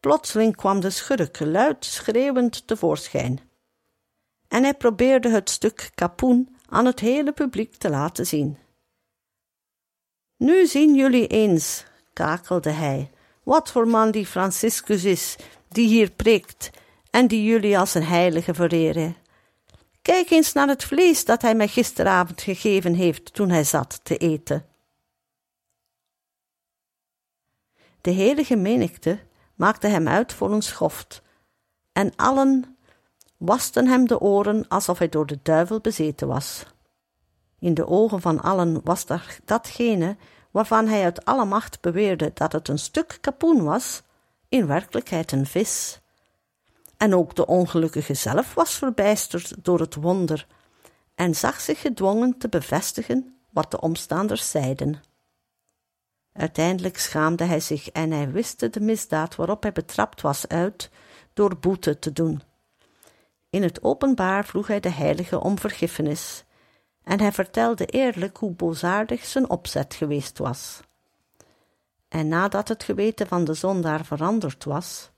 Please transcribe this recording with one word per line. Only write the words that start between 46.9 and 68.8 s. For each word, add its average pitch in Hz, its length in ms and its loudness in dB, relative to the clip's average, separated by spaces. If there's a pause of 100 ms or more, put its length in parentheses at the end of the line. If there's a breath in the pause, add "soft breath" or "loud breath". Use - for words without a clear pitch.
En 208 180 2
ook 175 200 2
de - 120 0
ongelukkige 165 680 0
zelf 156 400 -2
was 330 200 0
verbijsterd 208 800 -2 (100)
door 175 160 2
het 160 140 -4
wonder 160 520 -2 (680 soft breath)
en 175 200 0
zag - 260 -4
zich - 200 -4
gedwongen 233 580 0
te 247 100 -6
bevestigen 214 880 -4 (120)
wat - 200 -4
de - 100 -6
omstanders 170 720 -4
zeiden. 139 520 -4 (1300)
Uiteindelijk 180 640 -4
schaamde 165 460 -2
hij 170 160 0
zich - 280 -8
en 160 220 -4
hij 147 200 -2
wiste 226 400 -4
de 220 100 -6
misdaad 208 560 -2
waarop 190 260 -4
hij 208 100 -4
betrapt - 480 -4
was - 280 -4
uit 175 420 -4 (420 soft breath)
door 202 240 0
boete 180 420 -2
te 156 140 -8
doen. 156 300 -2 (1080 soft breath)
In 190 120 -2
het 175 200 -2
openbaar 202 600 0
vroeg 202 220 -6
hij 208 140 -2
de 180 100 -4
heilige 151 500 -2
om 196 180 -2
vergiffenis - 840 -6 (580)
en - 180 -2
hij 202 120 2
vertelde 226 540 -2
eerlijk 214 500 -2
hoe 208 140 -6
boosaardig 175 760 -4